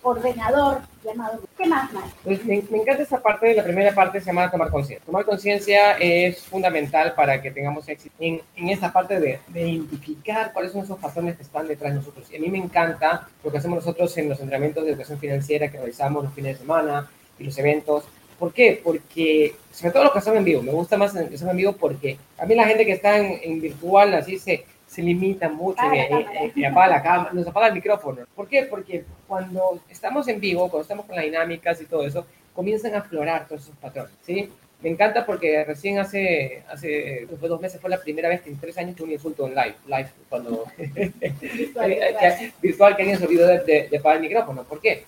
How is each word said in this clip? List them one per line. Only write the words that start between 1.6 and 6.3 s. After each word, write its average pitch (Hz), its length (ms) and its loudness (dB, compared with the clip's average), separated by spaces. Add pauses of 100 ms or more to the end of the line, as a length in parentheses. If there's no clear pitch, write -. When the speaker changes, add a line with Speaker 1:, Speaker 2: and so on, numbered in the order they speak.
Speaker 1:
más, 269 260 0
Mar? 190 120 -10 (200)
Speaker 2:
Pues 196 220 -2
me, 202 240 2
me 214 80 0
encanta 262 240 2
esa 254 180 -2
parte, 226 340 4
la 202 100 4
primera 196 300 4
parte 190 260 4
se 180 60 -12
llama 180 240 0
tomar 165 200 0
conciencia. 139 340 -4
Tomar 190 220 -2
conciencia 202 720 4
es 175 440 2